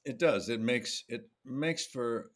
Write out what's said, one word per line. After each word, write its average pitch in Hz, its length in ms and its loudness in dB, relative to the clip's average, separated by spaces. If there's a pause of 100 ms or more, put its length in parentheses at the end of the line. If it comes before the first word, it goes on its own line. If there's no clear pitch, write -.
It 123 140 -6
does. 120 300 4
It 113 120 0
makes, 117 480 0
it - 200 -8 (160)
makes 156 400 -2
for 117 520 -2